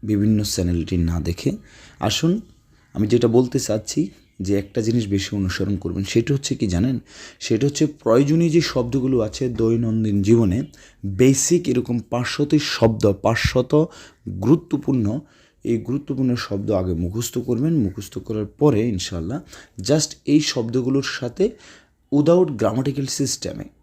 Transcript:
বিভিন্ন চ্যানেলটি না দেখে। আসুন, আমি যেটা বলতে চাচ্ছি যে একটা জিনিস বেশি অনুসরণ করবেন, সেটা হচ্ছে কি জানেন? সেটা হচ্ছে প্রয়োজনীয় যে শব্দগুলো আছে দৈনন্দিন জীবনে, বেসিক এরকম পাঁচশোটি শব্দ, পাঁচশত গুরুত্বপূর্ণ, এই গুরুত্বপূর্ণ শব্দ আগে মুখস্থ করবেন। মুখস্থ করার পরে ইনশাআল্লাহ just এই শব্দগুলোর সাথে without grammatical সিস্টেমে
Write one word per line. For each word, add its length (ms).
বিভিন্ন 420
চ্যানেলটি 520
না 240
দেখে। 360
আসুন, 400
আমি 160
যেটা 200
বলতে 320
চাচ্ছি 500
যে 180
একটা 220
জিনিস 260
বেশি 300
অনুসরণ 400
করবেন, 280
সেটা 300
হচ্ছে 200
কি 120
জানেন? 320
সেটা 260
হচ্ছে 200
প্রয়োজনীয় 640
যে 100
শব্দগুলো 600
আছে 280
দৈনন্দিন 760
জীবনে, 400
বেসিক 600
এরকম 300
পাঁচশোটি 640
শব্দ, 500
পাঁচশত 600
গুরুত্বপূর্ণ, 920
এই 140
গুরুত্বপূর্ণ 560
শব্দ 360
আগে 240
মুখস্থ 440
করবেন। 380
মুখস্থ 420
করার 280
পরে 420
ইনশাআল্লাহ 520
just 300
এই 160
শব্দগুলোর 640
সাথে 540
without 360
grammatical 480
সিস্টেমে 580